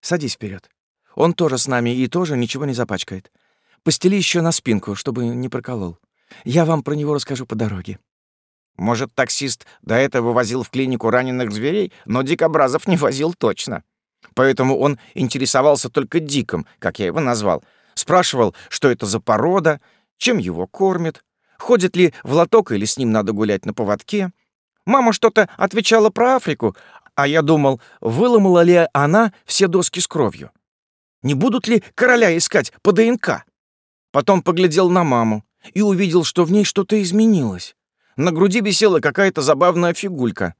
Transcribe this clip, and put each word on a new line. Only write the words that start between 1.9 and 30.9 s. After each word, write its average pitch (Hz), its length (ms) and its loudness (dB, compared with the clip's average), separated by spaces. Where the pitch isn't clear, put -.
и 127 180 -2
тоже 165 280 -4
ничего 123 280 -4
не 139 100 -4
запачкает. 98 560 -8
Постели 185 340 0
ещё 175 260 0
на 160 100 0
спинку, 107 420 -2
чтобы 120 320 -6
не 123 220 -6
проколол. 113 500 -10
Я 156 200 2
вам 156 180 -2
про 143 120 -4
него 147 200 -2
расскажу 135 320 -6
по - 80 -10
дороге». 101 440 -6
Может, 117 380 -4
таксист - 520 -4
до - 120 -4
этого 120 380 0
возил 120 300 -2
в - 80 -10
клинику 127 400 -2
раненых 127 420 -2
зверей, 151 400 -4
но 123 160 -2
дикобразов 151 680 0
не 185 80 4
возил 143 360 0
точно. 113 520 -4
Поэтому 131 440 2
он 139 200 0
интересовался 135 760 0
только - 280 -2
диком, 139 480 -4
как - 200 -4
я 101 80 -2
его 87 140 -4
назвал. 107 420 -2
Спрашивал, 143 600 0
что - 220 0
это 117 160 -4
за 104 140 -4
порода, 151 600 0
чем 240 220 -2
его 90 280 -6
кормят, 185 560 -2
ходит 185 360 2
ли 175 200 2
в 120 80 -4
лоток 175 400 2
или 104 120 -2
с 107 120 -4
ним 120 160 0
надо 110 200 0
гулять 104 320 -2
на 107 100 -8
поводке. 120 580 -4
Мама 240 260 4
что-то 214 440 2
отвечала 214 540 2
про 247 260 2
Африку, 127 400 -2
а 139 140 2
я 156 140 2
думал, 143 380 2
выломала 185 600 4
ли 170 300 6
она 175 400 2
все - 240 0
доски 180 320 -2
с - 80 -4
кровью. - 420 -4